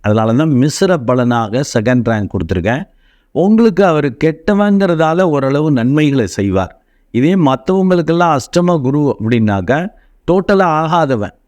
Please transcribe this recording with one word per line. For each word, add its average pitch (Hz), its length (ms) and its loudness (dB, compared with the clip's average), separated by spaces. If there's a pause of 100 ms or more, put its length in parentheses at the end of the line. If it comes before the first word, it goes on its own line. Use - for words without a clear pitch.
அதனால 110 320 0
தான் 156 160 0
மிஸ்ர 151 480 0
பலனாக 120 600 -2
செகண்ட் 120 500 -2
ரேங்க் 104 240 -2
கொடுத்துருக்கேன். 95 500 -4 (480)
உங்களுக்கு 202 540 2
அவர் 147 380 0
கெட்டவங்கிறதால 180 1000 0
ஓரளவு 147 500 0
நன்மைகளை 135 560 0
செய்வார். 95 540 -4 (300)
இதே 147 240 0
மத்தவங்களுக்கெல்லாம் 170 1000 0
அஷ்டம 175 440 -2
குரு 139 380 0
அப்படின்னாக்கா 110 680 0 (440)
டோட்டலா 190 300 2
ஆகாதவன், 156 720 0 (140)